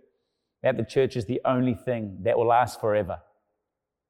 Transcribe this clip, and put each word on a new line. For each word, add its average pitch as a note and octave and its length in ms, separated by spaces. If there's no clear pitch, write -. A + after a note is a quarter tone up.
that B2 140
the A#2 80
church C3 320
is A#2 100
the C3 180
only B2+ 300
thing A2 480
that A#2 140
will A#2 100
last A#2+ 340
forever. G#2 420